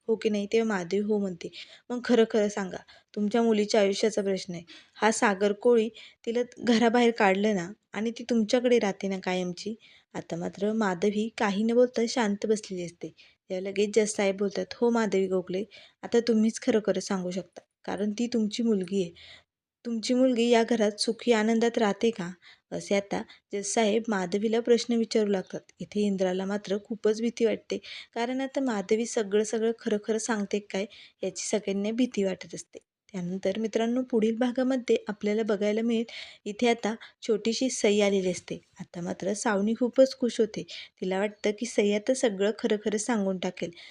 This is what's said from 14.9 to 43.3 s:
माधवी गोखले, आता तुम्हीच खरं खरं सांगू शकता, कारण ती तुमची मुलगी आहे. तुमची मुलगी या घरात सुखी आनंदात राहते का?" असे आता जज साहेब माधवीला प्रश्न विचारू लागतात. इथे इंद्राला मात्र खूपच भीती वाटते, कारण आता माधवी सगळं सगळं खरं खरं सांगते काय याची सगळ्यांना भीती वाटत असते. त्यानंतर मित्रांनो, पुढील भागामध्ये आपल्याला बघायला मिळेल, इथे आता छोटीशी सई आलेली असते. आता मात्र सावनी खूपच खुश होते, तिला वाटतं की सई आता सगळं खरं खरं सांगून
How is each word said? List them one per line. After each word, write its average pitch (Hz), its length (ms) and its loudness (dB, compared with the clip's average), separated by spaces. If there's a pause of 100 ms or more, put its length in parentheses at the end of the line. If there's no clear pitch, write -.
माधवी 202 360 2
गोखले, 185 380 -2 (380)
आता 233 260 2
तुम्हीच 220 340 2
खरं 220 240 2
खरं 190 140 0
सांगू 185 300 -4
शकता, 180 300 -8 (240)
कारण 202 280 -4
ती 240 200 -2
तुमची 220 300 0
मुलगी 196 400 0
आहे. 170 100 -6 (720)
तुमची 233 300 -2
मुलगी 247 340 4
या 233 160 6
घरात 214 360 0
सुखी 233 320 0
आनंदात 226 460 2
राहते 226 320 2
का?" 185 200 -6 (420)
असे 175 240 -4
आता 202 260 -2 (300)
जज 202 140 -4
साहेब 220 420 2
माधवीला 202 520 0
प्रश्न 233 340 2
विचारू 220 360 2
लागतात. 185 300 -2 (200)
इथे 202 200 -6
इंद्राला 190 440 0
मात्र 202 400 -4
खूपच 214 360 -2
भीती 233 240 -2
वाटते, 202 340 -2 (360)
कारण 247 260 -4
आता 269 220 -4
माधवी 220 440 0
सगळं 208 380 0
सगळं 226 340 -2
खरं 208 260 -2
खरं 220 160 -2
सांगते 208 380 -2 (120)
काय 196 160 -4 (360)
याची 190 240 -6
सगळ्यांना 202 460 -2
भीती 233 320 0
वाटत 185 300 -6
असते. - 240 -14 (360)
त्यानंतर 190 440 -4
मित्रांनो, 226 440 0
पुढील 226 360 0
भागामध्ये 247 580 0 (120)
आपल्याला 208 340 -2
बघायला 208 400 0
मिळेल, 233 220 0 (400)
इथे 214 240 0
आता 233 260 0 (280)
छोटीशी 226 480 0
सई 208 300 2
आलेली 196 300 2
असते. 170 280 -8 (220)
आता 180 200 -12
मात्र 185 320 -4
सावनी 208 460 0
खूपच 262 400 4
खुश 233 220 -2
होते, 214 220 -2 (380)
तिला 190 180 -2
वाटतं 208 320 -2
की 214 160 -4
सई 208 260 2
आता 214 220 0
सगळं 202 440 0
खरं 220 260 0
खरं 214 140 -2
सांगून 196 400 0